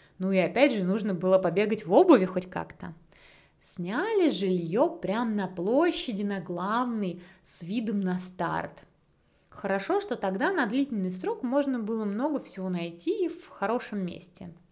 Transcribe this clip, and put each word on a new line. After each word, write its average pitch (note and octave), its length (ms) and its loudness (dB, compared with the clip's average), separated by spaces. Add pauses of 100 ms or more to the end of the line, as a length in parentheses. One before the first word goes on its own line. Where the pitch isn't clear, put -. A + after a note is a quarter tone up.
(180)
Ну F#3 140 -2
и F#3+ 60 4
опять A3+ 340 4
же, G#3 120 0
нужно G3 300 0
было F#3 240 4
побегать G3 480 0
в E3 80 0
обуви C#4 320 10
хоть F#3 240 -4
как-то. E3+ 440 -10 (800)
Сняли D#4+ 540 0
жильё F#3 600 2
прям G#3+ 460 -2
на G3 120 0
площади, A3+ 760 0
на G3+ 160 -2
главной, G3 840 -2 (220)
с - 180 -16
видом G#3 400 -2
на F3+ 180 0
старт. E3 640 -6 (680)
Хорошо, G3 500 -2
что - 160 -4
тогда C#4+ 380 -2
на D#4 120 0
длительный G#3+ 460 -2
срок F4 320 -6
можно C4+ 340 0
было A3 280 -4
много B3+ 340 -2
всего F#3 300 -8
найти F3+ 580 -2
в - 220 -10
хорошем G#3 560 -4
месте. - 480 -12 (180)